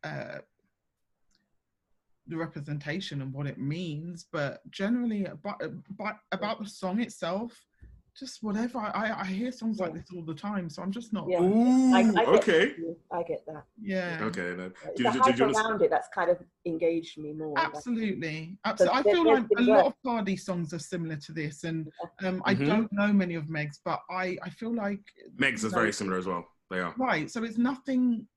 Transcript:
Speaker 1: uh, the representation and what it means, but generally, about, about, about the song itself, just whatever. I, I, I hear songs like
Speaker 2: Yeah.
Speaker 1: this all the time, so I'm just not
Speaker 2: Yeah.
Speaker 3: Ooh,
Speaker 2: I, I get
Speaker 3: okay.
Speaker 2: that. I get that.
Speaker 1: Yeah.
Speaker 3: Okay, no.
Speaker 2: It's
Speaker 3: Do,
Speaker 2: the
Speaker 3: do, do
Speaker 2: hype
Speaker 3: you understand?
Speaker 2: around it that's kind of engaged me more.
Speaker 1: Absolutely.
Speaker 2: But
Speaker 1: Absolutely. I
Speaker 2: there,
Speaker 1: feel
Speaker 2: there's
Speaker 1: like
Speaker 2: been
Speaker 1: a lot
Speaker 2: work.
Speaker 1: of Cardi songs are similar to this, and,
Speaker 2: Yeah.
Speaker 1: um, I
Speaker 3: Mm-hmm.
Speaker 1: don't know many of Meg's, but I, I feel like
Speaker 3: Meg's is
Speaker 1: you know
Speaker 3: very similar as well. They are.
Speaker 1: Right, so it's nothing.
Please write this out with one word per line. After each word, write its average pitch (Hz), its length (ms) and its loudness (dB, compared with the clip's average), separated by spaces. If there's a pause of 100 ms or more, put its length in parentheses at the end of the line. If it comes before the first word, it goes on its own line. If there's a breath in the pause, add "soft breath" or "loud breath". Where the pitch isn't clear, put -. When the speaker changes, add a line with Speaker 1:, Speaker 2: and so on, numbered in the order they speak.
Speaker 1:
uh, 67 320 -8 (1900)
the 160 100 -8
representation 151 840 -6
and 135 120 -8
what 143 120 -6
it 139 140 -6
means, 165 720 -6
but 143 300 -4 (100)
generally, 220 540 -2
about, - 380 -10
about, 208 520 -8 (160)
about 208 320 -4
the 196 60 -8
song 190 300 -4
itself, 214 600 -4 (580 soft breath)
just - 240 -14
whatever. 226 380 -2
I, 214 320 -2
I, 202 100 -4
I 196 40 -4
hear 196 260 -2
songs 226 280 -4
like 175 120 -2
Speaker 2:
Yeah. 160 60 -10
Speaker 1:
this 165 80 -12 (100)
all 175 80 -10
the 160 100 -8
time, 185 360 -4
so 160 120 -12
I'm 185 100 -4
just 233 220 -6
not 170 160 -4
Speaker 2:
Yeah. 175 120 2
Speaker 3:
Ooh, 247 520 6
Speaker 2:
I, - 60 8
I - 40 6
get 220 260 6
Speaker 3:
okay. 185 380 6
Speaker 2:
that. 165 280 -6 (160)
I 175 120 -2
get - 220 -6
that. 151 180 -12 (160)
Speaker 1:
Yeah. 185 420 -4
Speaker 3:
Okay, 92 360 -4
no. 92 140 -8 (160)
Speaker 2:
It's - 100 -8
Speaker 3:
Do, - 60 2
Speaker 2:
the 240 80 6
Speaker 3:
do, 247 60 0
do - 20 0
Speaker 2:
hype 262 180 6
Speaker 3:
you 262 60 6
understand? 220 260 2
Speaker 2:
around 214 140 0
it - 80 6
that's - 240 0
kind 180 160 2
of 175 60 4 (280)
engaged 165 540 -2
me 151 140 -10
more. 156 260 -8
Speaker 1:
Absolutely. 185 1040 -4
Speaker 2:
But 214 80 0
Speaker 1:
Absolutely. 196 260 4
I 277 60 2
Speaker 2:
there, 403 100 6
Speaker 1:
feel 349 120 4
Speaker 2:
there's 427 160 6
Speaker 1:
like 214 80 -6
Speaker 2:
been 233 200 4
Speaker 1:
a - 20 8
lot - 140 8
Speaker 2:
work. - 20 -
Speaker 1:
of - 60 0 (100)
Cardi 214 340 -2
songs 175 360 -6
are 170 60 -6
similar 165 380 -6
to 147 160 -14
this, 147 320 -6
and, 160 220 -4 (340)
Speaker 2:
Yeah. 185 80 -2
Speaker 1:
um, 185 160 -4
I 196 100 4
Speaker 3:
Mm-hmm. 139 100 0
Speaker 1:
don't 214 280 2
know 208 200 2
many 180 220 4
of 156 140 -6
Meg's, 151 360 -6
but 165 140 -2 (100)
I, 185 320 -4
I 175 80 -10
feel 226 240 -8
like 202 280 -4 (360)
Speaker 3:
Meg's 123 280 0
is 107 80 -2
Speaker 1:
you - 20 0
know 120 60 4
Speaker 3:
very 107 120 2
similar 92 240 -2
as 90 80 -4
well. 87 220 -4 (240)
They 92 80 -4
are. 87 180 -4
Speaker 1:
Right, 214 320 0
so 226 140 -6
it's 226 160 -6
nothing. 254 680 0 (100)